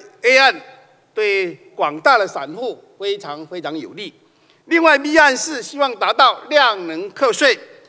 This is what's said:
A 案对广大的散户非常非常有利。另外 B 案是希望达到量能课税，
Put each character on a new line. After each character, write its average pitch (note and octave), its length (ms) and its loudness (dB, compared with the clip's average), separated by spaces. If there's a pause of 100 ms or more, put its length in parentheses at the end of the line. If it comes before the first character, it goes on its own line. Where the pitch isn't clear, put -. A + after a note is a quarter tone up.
(220)
A B3+ 160 4
案 A#3+ 240 2 (500)
对 G3 420 -2 (220)
广 D#3 240 -2
大 C4+ 160 4
的 G3+ 100 0
散 C#3 280 -10
户 A3 280 -10 (160)
非 G3+ 200 -6
常 D#3 280 -12
非 F3+ 140 -12
常 D3+ 180 -8
有 A2+ 120 -12
利。 E3 240 -14 (500)
另 E4 180 0
外 D#4+ 140 4
B D4 220 -2
案 C#4+ 180 6
是 C4+ 260 -8
希 C#4+ 160 -14
望 C4 180 -2
达 G3 140 -2
到 A#3 340 2
量 A#3+ 420 0
能 E3 240 -10
课 B3+ 200 -2
税， B3 280 2 (300)